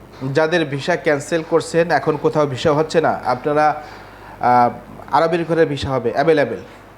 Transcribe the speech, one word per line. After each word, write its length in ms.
যাদের 320
ভিসা 320
ক্যান্সেল 540
করছেন, 400
এখন 260
কোথাও 300
ভিসা 260
হচ্ছে 280
না, 240
আপনারা, 580
আহ, 300
আরবের 320
ঘরে 200
ভিসা 240
হবে 260
অ্যাভেলেবেল। 440